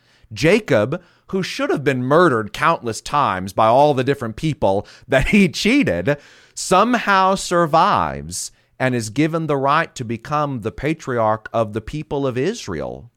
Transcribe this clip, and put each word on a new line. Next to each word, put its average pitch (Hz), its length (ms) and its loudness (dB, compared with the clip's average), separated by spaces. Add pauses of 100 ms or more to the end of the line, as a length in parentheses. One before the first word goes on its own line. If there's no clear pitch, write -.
(320)
Jacob, 143 720 2 (240)
who 190 160 -4
should - 260 -4
have 277 140 -2
been 131 180 0
murdered 127 520 2
countless 147 480 -2
times 98 500 -2
by 110 160 2
all 139 260 6
the 127 120 0
different 120 320 -4
people 104 500 -2 (180)
that 131 240 2
he 202 200 4
cheated, 185 680 0 (360)
somehow 196 840 2
survives 147 1160 0 (260)
and 127 140 0
is 113 160 -4
given 156 380 -2
the 147 100 0
right 143 380 0
to 123 100 -10
become 135 560 -4
the 107 100 -6
patriarch 117 800 -2
of 110 220 -2
the 107 80 -6
people 147 460 -6
of 120 100 -4
Israel, 90 800 -6